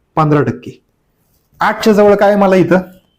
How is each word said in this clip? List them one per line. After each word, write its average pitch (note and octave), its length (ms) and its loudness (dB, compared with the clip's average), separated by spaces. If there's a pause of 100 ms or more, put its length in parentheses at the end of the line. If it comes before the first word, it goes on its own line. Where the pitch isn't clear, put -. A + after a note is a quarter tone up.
(160)
पंधरा D3+ 260 0
टक्के. - 400 -10 (800)
आठच्या G#3+ 320 -2
जवळ G#3 220 2
काय G#3 220 0
मला F#3+ 200 0
इथं F3+ 220 2 (400)